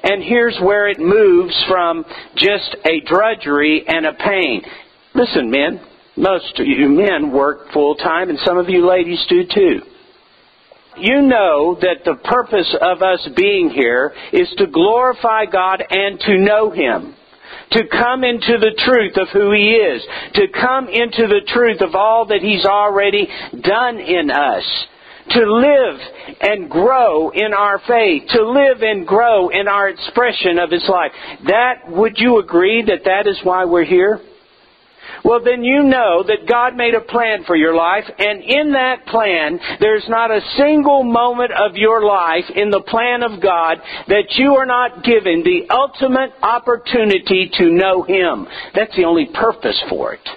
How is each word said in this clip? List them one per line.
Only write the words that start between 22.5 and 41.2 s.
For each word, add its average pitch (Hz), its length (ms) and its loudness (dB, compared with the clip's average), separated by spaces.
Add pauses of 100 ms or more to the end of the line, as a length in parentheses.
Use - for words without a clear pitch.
already 202 640 0 (300)
done 220 400 -2
in 170 320 -2
us, 123 560 -2 (440)
to 233 140 2
live 240 540 2 (400)
and 196 300 -2
grow 190 580 2
in 208 260 -2
our 202 260 0
faith, 214 500 0
to 220 160 2
live 262 360 2
and 208 240 -2
grow 202 440 2
in 196 180 -2
our 202 220 0
expression 190 680 -2
of 170 120 -2
His 170 160 -2
life. 180 240 0 (320)
That, 233 460 0
would 202 300 -2
you 240 180 4
agree 196 460 0
that 202 200 -2
that 202 240 0
is 196 160 -4
why 185 220 0
we're 170 180 2
here? 185 380 2 (1000)
Well, 233 200 2
then 247 200 0
you 269 180 4
know 240 400 4
that 208 260 -2
God 247 280 2
made 240 180 0
a 220 80 0
plan 220 440 -4
for 175 100 0
your 160 180 4
life, 175 300 0 (160)
and 202 240 -2
in 285 300 0
that 254 340 -2
plan, 175 520 -2 (200)
there's 214 280 2
not 226 220 0
a 214 120 0 (140)
single 285 480 4
moment 240 480 0